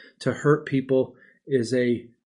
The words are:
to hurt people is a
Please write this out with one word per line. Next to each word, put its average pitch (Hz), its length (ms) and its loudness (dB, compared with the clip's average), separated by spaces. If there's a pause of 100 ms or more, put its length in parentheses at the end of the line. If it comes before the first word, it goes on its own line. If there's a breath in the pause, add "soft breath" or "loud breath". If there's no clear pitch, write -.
(200 loud breath)
to 131 100 0
hurt 147 340 2
people 131 500 0 (300 soft breath)
is 123 280 -2
a 120 340 0 (220)